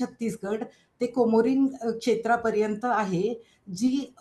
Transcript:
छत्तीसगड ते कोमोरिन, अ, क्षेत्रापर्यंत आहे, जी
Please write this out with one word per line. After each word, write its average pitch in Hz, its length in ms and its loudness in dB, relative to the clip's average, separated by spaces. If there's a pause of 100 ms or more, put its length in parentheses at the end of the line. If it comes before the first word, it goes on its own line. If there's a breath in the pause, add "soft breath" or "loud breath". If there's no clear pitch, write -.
छत्तीसगड 220 600 -6 (380 soft breath)
ते 247 40 0
कोमोरिन, 240 640 4 (140)
अ, 233 80 -2
क्षेत्रापर्यंत 226 920 0
आहे, 208 500 0 (420 soft breath)
जी 254 460 -2